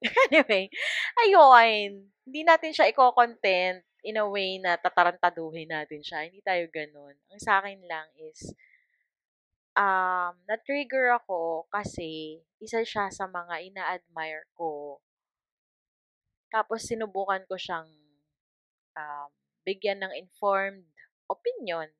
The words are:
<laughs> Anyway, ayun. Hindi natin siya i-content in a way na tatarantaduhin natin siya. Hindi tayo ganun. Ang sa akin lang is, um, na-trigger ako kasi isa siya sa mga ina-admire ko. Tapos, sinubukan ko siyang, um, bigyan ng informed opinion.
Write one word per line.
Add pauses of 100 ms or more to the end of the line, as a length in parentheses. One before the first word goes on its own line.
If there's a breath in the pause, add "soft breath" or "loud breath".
<laughs>
Anyway, (580 loud breath)
ayun. (160)
Hindi
natin
siya
i-content (180)
in
a
way
na
tatarantaduhin
natin
siya.
Hindi
tayo
ganun. (160)
Ang
sa
akin
lang
is, (1300 soft breath)
um, (160)
na-trigger
ako
kasi (160)
isa
siya
sa
mga (100)
ina-admire
ko. (1500)
Tapos,
sinubukan
ko
siyang, (1080)
um, (380)
bigyan
ng
informed (400 soft breath)
opinion.